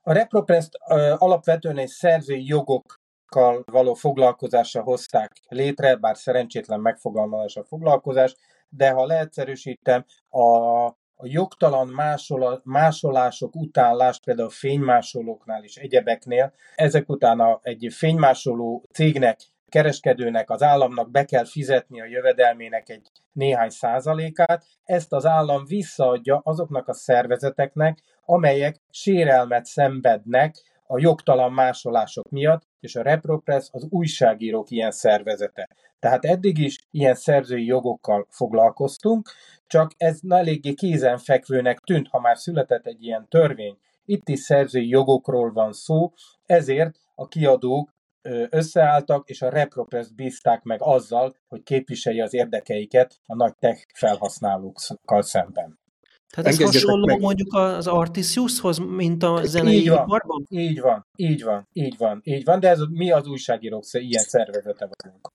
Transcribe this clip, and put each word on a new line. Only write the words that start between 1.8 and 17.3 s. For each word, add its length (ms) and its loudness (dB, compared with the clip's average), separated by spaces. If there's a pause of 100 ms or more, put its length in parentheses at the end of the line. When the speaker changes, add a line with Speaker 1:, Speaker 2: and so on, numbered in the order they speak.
Speaker 1:
szerzői 580 -2
jogokkal 520 -4 (680)
való 300 2
foglalkozásra 880 0
hozták 500 -6 (160)
létre, 480 0
bár 200 -2
szerencsétlen 640 -4
megfogalmazás 760 -4
a 80 -12
foglalkozás, 720 0 (320)
de 220 2
ha 160 0
leegyszerűsítem, 1000 -4 (240)
a, 580 4 (280)
a 120 -20
jogtalan 600 0
másola-, 760 -4
másolások 920 0
után, 400 2
lásd 280 0
például 260 -4
fénymásolóknál 1120 -2
és 120 -20
egyebeknél, 760 0 (220)
ezek 340 0
után 320 2